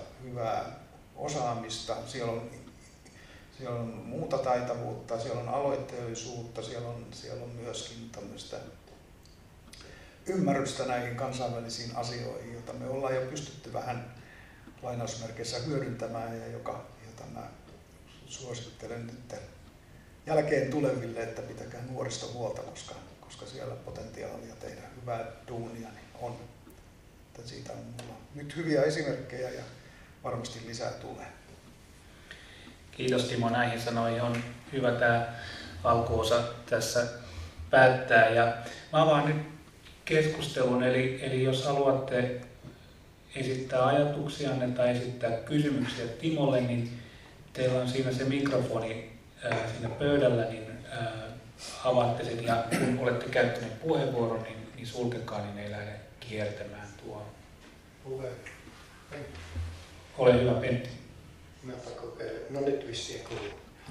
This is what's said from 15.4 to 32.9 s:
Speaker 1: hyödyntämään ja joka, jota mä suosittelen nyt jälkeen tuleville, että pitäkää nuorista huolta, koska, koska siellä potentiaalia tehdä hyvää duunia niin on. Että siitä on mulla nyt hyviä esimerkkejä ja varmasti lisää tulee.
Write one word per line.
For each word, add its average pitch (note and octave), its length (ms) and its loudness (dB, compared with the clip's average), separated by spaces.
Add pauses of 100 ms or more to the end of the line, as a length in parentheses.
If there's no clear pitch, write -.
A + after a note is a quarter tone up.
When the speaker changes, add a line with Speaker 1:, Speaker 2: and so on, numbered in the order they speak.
Speaker 1:
hyödyntämään A#2 840 -4
ja A2+ 60 -10
joka, A#2 400 -8 (200)
jota A2+ 180 -16 (100)
mä - 120 -10 (800)
suosittelen A#2 800 -10
nyt - 340 -12 (840)
jälkeen C#3+ 440 6
tuleville, A#2+ 520 0
että A#2 200 -6
pitäkää - 380 -10 (100)
nuorista - 420 -6
huolta, A#2 300 -4
koska, - 320 -12 (260)
koska - 260 -16
siellä - 280 -8
potentiaalia - 840 -10
tehdä - 200 -10 (200)
hyvää A#2 240 -4 (240)
duunia A#2 400 -8
niin - 180 -16 (140)
on. A#2+ 160 -6 (880)
Että A#2+ 220 -16
siitä A#2 240 -10
on A#2 60 -10
mulla A#2 400 -12 (160)
nyt C#3+ 220 -10
hyviä D#3 260 4
esimerkkejä B2+ 680 0
ja B2+ 120 -8 (600)
varmasti A#2 420 -6
lisää A#2 240 -4
tulee. - 360 -10 (1600)